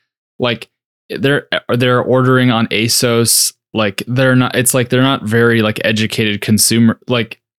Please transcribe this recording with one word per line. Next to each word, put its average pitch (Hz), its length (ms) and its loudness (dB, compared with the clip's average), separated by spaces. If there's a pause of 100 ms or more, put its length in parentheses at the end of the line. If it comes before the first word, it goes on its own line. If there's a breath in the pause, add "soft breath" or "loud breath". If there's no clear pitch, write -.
(400)
Like, 117 300 -6 (400)
they're, 139 380 -2 (220)
they're 123 320 0
ordering 127 500 2
on 113 160 0
asos. 117 880 0 (200)
Like, 107 340 -2
they're 127 280 2
not, 127 200 0
it's 123 180 0
like, 127 160 -2
they're 127 140 2
not 135 200 -2
very, 117 380 2
like, 107 220 -2
educated 107 580 -2
consumer. 113 680 2
Like, 117 320 -4 (200)